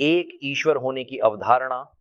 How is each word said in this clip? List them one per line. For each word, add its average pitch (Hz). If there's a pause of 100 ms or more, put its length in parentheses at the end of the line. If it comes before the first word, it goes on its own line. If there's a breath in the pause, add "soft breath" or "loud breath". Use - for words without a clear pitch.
एक 170
ईश्वर 139
होने 131
की 131
अवधारणा 123 (160)